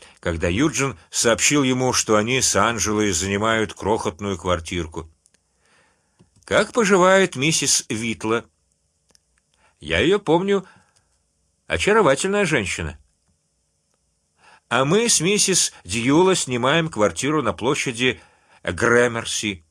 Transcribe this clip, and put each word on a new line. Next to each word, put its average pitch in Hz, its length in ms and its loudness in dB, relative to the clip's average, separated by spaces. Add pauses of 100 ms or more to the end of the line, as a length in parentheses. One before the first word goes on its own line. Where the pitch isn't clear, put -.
(200)
когда 85 280 -4
Юджин 131 500 -2 (120)
сообщил 131 520 2
ему, 127 320 0
что 110 220 0
они 107 260 0
с - 120 0
Анжелой 107 580 0
занимают 101 600 -2
крохотную 101 640 -4
квартирку. 85 760 -6 (1300)
"Как 202 300 0
поживает 190 600 4
миссис 147 520 -2
Витла?" 113 560 -2 (1400)
"Я 80 200 -2
ее 180 180 2
помню. 196 480 0 (1000)
Очаровательная 190 800 2
женщина". 95 540 -4 (1700)
"А 127 160 2
мы 214 240 2
с - 120 0
миссис 190 520 0 (120)
Дьюла 139 500 2
снимаем 139 540 0
квартиру 127 520 0
на 110 120 -2
площади 123 680 -2 (440)
Грэмерси". 113 1080 0